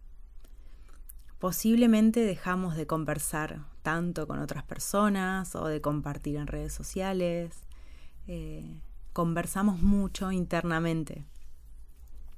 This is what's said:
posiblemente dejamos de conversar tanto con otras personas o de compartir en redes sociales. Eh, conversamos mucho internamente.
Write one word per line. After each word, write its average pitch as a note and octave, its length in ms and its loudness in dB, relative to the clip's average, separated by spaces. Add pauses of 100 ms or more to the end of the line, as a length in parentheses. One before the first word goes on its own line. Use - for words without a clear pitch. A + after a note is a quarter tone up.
(1400)
posiblemente A3 840 6
dejamos F#3 540 0
de D#3 120 -4
conversar D#3 760 -2 (200)
tanto E3 420 0
con C#3 140 -4
otras C#3+ 240 -4
personas F#3+ 920 0
o D#3+ 120 -2
de D3+ 140 0
compartir D3 560 -2
en D3 100 -2
redes D3+ 260 -4
sociales. F3 840 -2 (640)
Eh, D#3+ 560 -8 (320)
conversamos E3+ 720 2
mucho G3 480 4
internamente. E3 960 0 (1120)